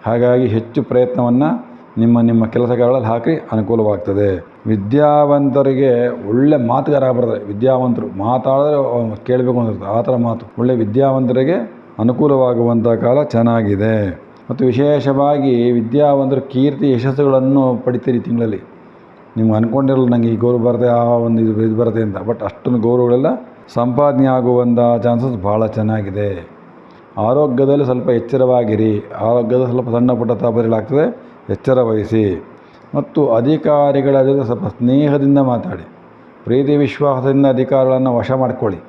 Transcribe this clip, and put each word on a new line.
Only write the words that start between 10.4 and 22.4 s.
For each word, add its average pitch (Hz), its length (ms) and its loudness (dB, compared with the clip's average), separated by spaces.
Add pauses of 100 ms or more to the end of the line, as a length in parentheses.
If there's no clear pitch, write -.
ಒಳ್ಳೆ 123 180 0
ವಿದ್ಯಾವಂತರಿಗೆ 131 800 0 (420)
ಅನುಕೂಲವಾಗುವಂಥ 120 920 2
ಕಾಲ 120 340 2
ಚೆನ್ನಾಗಿದೆ. 110 1080 0 (200)
ಮತ್ತು 127 160 -2
ವಿಶೇಷವಾಗಿ 135 1040 2
ವಿದ್ಯಾವಂತರು 135 680 2
ಕೀರ್ತಿ 139 500 0
ಯಶಸ್ಸುಗಳನ್ನು 131 920 0
ಪಡಿತೀರಿ 123 340 -2
ಈ - 20 -2
ತಿಂಗಳಲ್ಲಿ. 113 400 -4 (760)
ನೀವು 110 180 2
ಅಂದ್ಕೊಂಡಿರಲ್ಲ 131 540 0
ನಂಗೆ 120 200 2
ಈ 113 80 0
ಗೌರವ 120 220 0
ಬರುತ್ತೆ, 120 300 0
ಆ 117 140 2
ಒಂದು 117 400 0
ಇದು, 110 200 0
ಇದು 110 140 0
ಬರುತ್ತೆ 113 260 0
ಅಂತ, 101 140 -4
but 107 280 -6